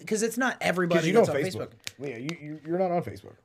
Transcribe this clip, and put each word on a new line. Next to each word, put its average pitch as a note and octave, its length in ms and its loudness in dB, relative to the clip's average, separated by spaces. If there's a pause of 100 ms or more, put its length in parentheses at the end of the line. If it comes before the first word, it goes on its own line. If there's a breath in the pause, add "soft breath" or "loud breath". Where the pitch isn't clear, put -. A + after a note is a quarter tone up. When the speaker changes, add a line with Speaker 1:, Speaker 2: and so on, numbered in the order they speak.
Speaker 1:
'cause G#3 180 0
it's A3+ 160 -2
not B3+ 220 0
everybody F3 400 2
Speaker 2:
'Cause D#3 80 0
you F#3 60 2
Speaker 1:
that's A3 120 8
Speaker 2:
don't D3+ 100 0
Speaker 1:
on C#3+ 60 2
Speaker 2:
Facebook. A2+ 300 -4 (260)
Speaker 1:
Facebook. C3+ 100 -8
Speaker 2:
Yeah, A#2 100 -8
you, C3 100 -6 (120)
you, D3+ 240 -12
you're E3+ 140 -2
not F#3 140 2
on F3 100 2
Facebook. - 300 -12 (120)